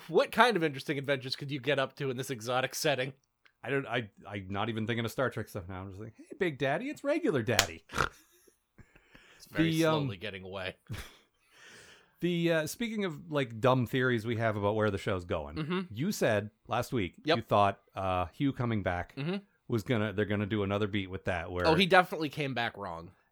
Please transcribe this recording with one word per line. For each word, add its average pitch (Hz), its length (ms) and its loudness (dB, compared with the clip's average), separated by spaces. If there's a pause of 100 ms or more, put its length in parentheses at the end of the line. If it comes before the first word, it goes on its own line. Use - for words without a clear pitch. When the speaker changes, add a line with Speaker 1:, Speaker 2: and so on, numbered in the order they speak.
Speaker 1:
what 247 240 4
kind 226 240 6
of 160 80 0
interesting 139 340 -2
adventures 131 380 -2
could 143 140 -8
you 143 100 -4
get 135 180 2
up 135 180 -2
to 139 140 -4
in 120 60 -4
this 127 140 -6
exotic 123 440 -2
setting? 135 380 0 (500)
Speaker 2:
I 117 80 -6
don't, 139 160 0
I, 113 220 -4 (200)
I'm 101 220 -8
not 101 180 -2
even 110 180 -2
thinking 117 180 -2
of 110 60 -2
Star 127 200 0
Trek 107 180 -8
stuff 90 200 -8
now. 92 120 -8
I'm 98 100 -10
just 95 100 -14
like, 113 160 -14
"Hey, 320 220 -20
Big 165 200 -2
Daddy, 147 320 0
it's - 140 -12
regular 277 380 2
Daddy." 98 500 -2
<laughs> - 20 -10 (1400)
Speaker 1:
It's - 100 -20
very 160 240 2
Speaker 2:
The, 160 160 4
um, 156 160 2
Speaker 1:
slowly 117 160 -4
getting 98 260 -8
away. 92 320 -6 (140)
<laughs> 107 60 -8 (1200)
Speaker 2:
The, 170 320 2
uh, 156 140 2
speaking 214 380 -4
of, 143 260 -6
like, 120 300 -2
dumb 127 260 6
theories 123 400 2
we 120 120 -2
have 110 180 2
about 101 180 2
where 107 160 4
the 95 80 0
show's 92 260 -2
going, 78 300 -4
Speaker 1:
Mm-hmm. 160 260 -2 (140)
Speaker 2:
you 151 160 -2
said 107 400 2 (160)
last 120 260 -2
week 98 220 0 (100)
Speaker 1:
Yep. 151 120 2
Speaker 2:
you 113 80 -2
thought, 101 340 4 (160)
uh, 92 400 0
Hugh 139 180 0
coming 113 300 -2
back 87 320 -2
Speaker 1:
Mm-hmm. 160 220 -4 (320)
Speaker 2:
was 117 160 0
gonna, 107 280 0
they're 101 120 0
gonna 104 200 0
do 101 200 0
another 101 240 0
beat 95 220 -2
with 95 160 -8
that. 90 260 -4
Where 87 120 0
Speaker 1:
Oh, 160 120 6
he 190 100 4
definitely 175 420 4
came 139 260 -4
back 117 220 -2
wrong. 90 360 -10 (200)